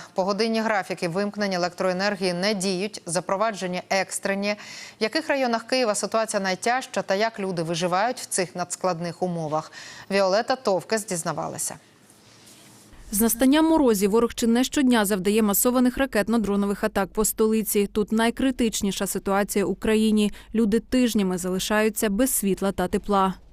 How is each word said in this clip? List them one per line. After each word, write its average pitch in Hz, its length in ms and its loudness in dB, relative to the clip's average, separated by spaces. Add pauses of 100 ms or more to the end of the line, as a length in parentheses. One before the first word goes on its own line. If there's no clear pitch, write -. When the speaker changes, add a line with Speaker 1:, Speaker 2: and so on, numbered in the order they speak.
(140)
Speaker 1:
Погодинні 208 480 0
графіки 196 460 -2
вимкнення 202 500 -2
електроенергії 185 760 0
не 190 200 0
діють, 196 520 -4
запроваджені 180 840 -2
екстрені. 196 680 -2 (440)
В - 40 -4
яких 294 260 -2
районах 240 380 0
Києва 247 280 2
ситуація 214 480 -2
найтяжча 208 580 -2
та 196 140 0
як 220 240 0
люди 190 240 -2
виживають 180 560 0
в - 60 -12
цих - 300 -2
надскладних 175 680 -4
умовах? 160 480 -2 (400)
Віолета 202 440 2
Товкес 214 500 0
дізнавалася. 160 680 -6 (1400)
Speaker 2:
З 202 100 0
настанням 262 440 4
морозів 240 460 4
ворог 233 220 2
чи - 140 -2
не 233 160 4
щодня 247 420 2
завдає 202 360 0
масованих 247 560 2
ракетно-дронових 202 880 0
атак 196 280 -2
по 214 120 0
столиці. 220 640 2
Тут 208 240 -2
найкритичніша 226 960 0
ситуація 196 580 0
у 190 100 -2
країні. 214 580 2 (220)
Люди 220 240 2
тижнями 214 580 0
залишаються 214 720 0
без 233 240 0
світла 196 380 0
та 180 160 -2
тепла. 190 460 0 (200)